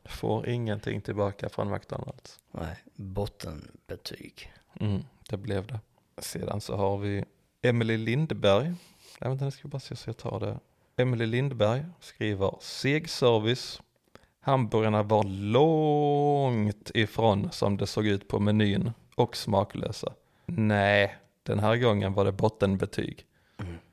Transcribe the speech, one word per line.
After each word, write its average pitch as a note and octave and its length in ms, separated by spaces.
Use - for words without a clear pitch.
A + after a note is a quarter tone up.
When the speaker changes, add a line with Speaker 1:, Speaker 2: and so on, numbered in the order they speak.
Speaker 1:
Får - 440
ingenting A2 520
tillbaka G2+ 480
från G#2 220
McDonalds. - 680
Speaker 2:
Nej, E2 240
bottenbetyg. - 1040
Speaker 1:
Mm, G2+ 220
det - 80
blev G2 300
det. G#2+ 140
Sedan - 420
så A#2 160
har G2+ 220
vi G2+ 260
Emily A#2 340
Lindberg. A2 680
Nej, B2 100
vänta, C3+ 140
nu C#3 60
ska - 120
vi C#3+ 60
bara C#3 120
se - 160
så - 120
jag A2 80
tar - 240
det. G#2 180
Emily A#2+ 240
Lindberg A#2+ 580
skriver: G2 600
"Seg - 500
service. A#2 680
Hamburgarna A2 600
var G#2 220
långt C#3+ 1700
ifrån G#2+ 580
som G2+ 240
det F#2+ 100
såg G#2+ 200
ut G2+ 220
på G#2 120
menyn G#2+ 520
och - 220
smaklösa." - 760
Nej, G2+ 720
den G#2+ 160
här G#2+ 180
gången G2+ 380
var G2 100
det G2 80
bottenbetyg. G2 920
Speaker 2:
Mm. F2 160